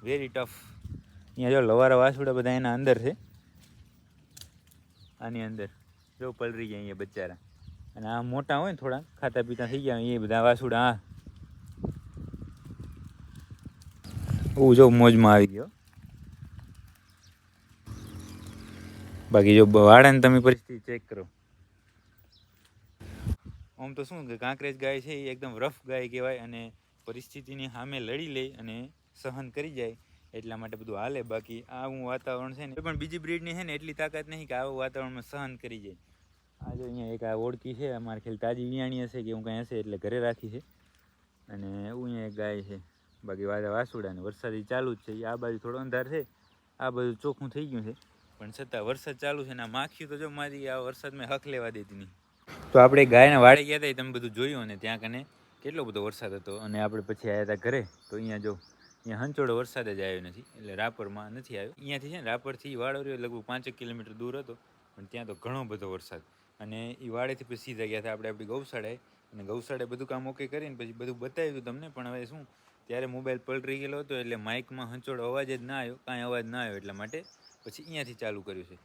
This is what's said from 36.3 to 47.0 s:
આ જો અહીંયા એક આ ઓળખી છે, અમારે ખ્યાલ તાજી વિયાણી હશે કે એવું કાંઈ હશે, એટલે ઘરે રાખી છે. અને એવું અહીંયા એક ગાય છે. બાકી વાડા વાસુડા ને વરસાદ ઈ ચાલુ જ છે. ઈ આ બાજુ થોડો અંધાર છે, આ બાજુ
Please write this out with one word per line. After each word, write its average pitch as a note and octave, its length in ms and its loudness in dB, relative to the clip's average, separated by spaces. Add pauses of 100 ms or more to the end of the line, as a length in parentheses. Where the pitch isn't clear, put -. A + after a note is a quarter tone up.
આ - 180 -12
જો B2+ 80 -10
અહીંયા A#2 320 -10
એક A2+ 40 -10
આ A2 140 -4
ઓળખી B2 380 -6
છે, C3 240 -8
અમારે A2+ 260 -12
ખ્યાલ A2 220 -10
તાજી B2 240 -4
વિયાણી B2+ 340 -6
હશે A#2+ 180 -12
કે A2 80 -8
એવું A2 140 -8
કાંઈ A2+ 220 -8
હશે, A#2+ 160 -10
એટલે G#2 160 -8
ઘરે A#2 260 -4
રાખી A#2 300 -4
છે. C3+ 80 -14 (840)
અને G2+ 200 -12 (220)
એવું B2 180 -10
અહીંયા A2 240 -8
એક G#2 80 -14
ગાય G#2 300 -6
છે. G2 100 -14 (420)
બાકી G2+ 300 -6
વાડા G#2 240 -4
વાસુડા A2+ 360 -6
ને F2+ 80 -14
વરસાદ G#2 340 -10
ઈ G#2+ 180 -10
ચાલુ B2+ 220 -4
જ G#2 100 -20
છે. A2 80 -14
ઈ A2+ 120 -12
આ A#2 120 -8
બાજુ A#2 220 -8
થોડો A#2+ 200 -10
અંધાર B2+ 300 -6
છે, D3+ 180 -8 (540)
આ C3 100 -6
બાજુ B2 320 -4